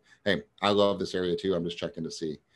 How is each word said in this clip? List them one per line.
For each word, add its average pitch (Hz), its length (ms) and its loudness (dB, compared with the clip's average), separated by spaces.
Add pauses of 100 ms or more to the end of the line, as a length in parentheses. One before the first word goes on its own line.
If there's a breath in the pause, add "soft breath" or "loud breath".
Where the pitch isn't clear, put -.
(240 soft breath)
hey, 104 180 2 (200)
I 101 80 4
love 101 280 4
this 95 180 -6
area 90 180 0
too. 95 200 0
I'm 85 100 0
just 85 140 -6
checking 82 260 -6
to - 60 -6
see. 78 280 -8 (180 soft breath)